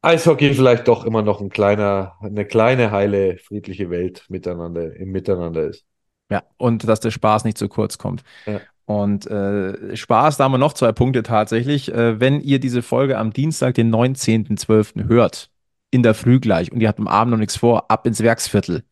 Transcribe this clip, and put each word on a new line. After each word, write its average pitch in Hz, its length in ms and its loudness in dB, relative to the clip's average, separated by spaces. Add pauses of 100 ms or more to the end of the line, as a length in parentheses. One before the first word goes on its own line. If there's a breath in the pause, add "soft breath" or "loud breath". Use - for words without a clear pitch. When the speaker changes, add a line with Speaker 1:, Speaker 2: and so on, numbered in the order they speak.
Speaker 1:
Eishockey 147 500 4
vielleicht 123 340 4
doch 113 200 2
immer 110 160 0
noch 107 180 0
ein 98 80 -8
kleiner, 101 720 0
eine 104 240 -6
kleine, 117 460 2
heile, 98 480 0
friedliche 101 500 -12
Welt 87 400 -8
miteinander, 85 680 -8
im 95 160 -12
Miteinander 87 500 -4
ist. - 240 -8 (440)
Speaker 2:
Ja, 101 120 -2 (160)
und 117 280 -2
dass 110 140 2
der 110 100 -2
Spaß 107 340 0
nicht 110 120 -2
zu 101 140 -6
kurz 107 260 -4
kommt. 92 260 -8 (220 loud breath)
Speaker 1:
Ja. 104 160 -8 (240 loud breath)
Speaker 2:
Und, 101 420 -2
äh, 98 720 -6
Spaß, 135 400 0
da 139 80 2
haben 135 80 2
wir 127 60 0
noch 143 160 2
zwei 117 180 2
Punkte 127 300 0
tatsächlich. 120 680 -2
Äh, 113 300 0
wenn 139 220 2
ihr 139 180 0
diese 123 220 -2
Folge 131 340 -2
am 110 160 -4
Dienstag, 135 440 -2
den 113 120 2
neunzehnten 113 680 0
zwölften 107 500 0
hört, - 420 2 (400)
in 123 120 2
der 113 100 6
Früh 117 260 4
gleich, 95 320 0
und 110 120 -2
ihr 110 60 2
habt 107 100 -2
am 107 100 -4
Abend 113 220 2
noch 113 80 0
nichts 110 180 -4
vor, 117 340 2
ab - 160 0
ins 113 140 -2
Werksviertel. 107 720 0